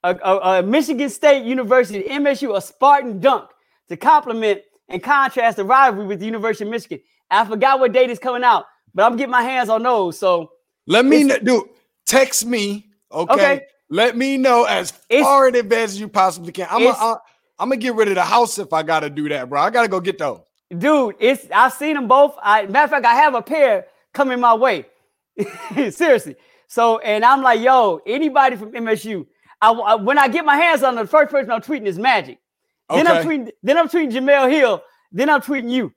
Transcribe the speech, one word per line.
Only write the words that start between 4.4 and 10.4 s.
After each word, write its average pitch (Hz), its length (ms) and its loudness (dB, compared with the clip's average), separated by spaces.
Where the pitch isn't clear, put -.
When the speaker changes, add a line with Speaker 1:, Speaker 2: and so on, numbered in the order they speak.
Speaker 1:
and 180 140 -10
contrast 254 540 0
the 196 80 -4
rivalry 226 420 2
with 196 120 -8
the 196 60 -10
University 220 400 -6
of 214 60 -8
Michigan. 190 280 -10
I 214 160 2
forgot 254 340 0
what 247 120 2
date 254 180 2
it's 240 100 -8
coming 247 240 -6
out, 226 220 2
but 196 100 2
I'm 233 120 0
getting 254 140 -4
my 247 120 2
hands 247 260 -4
on 220 140 0
those. 208 340 -2
So 175 340 -2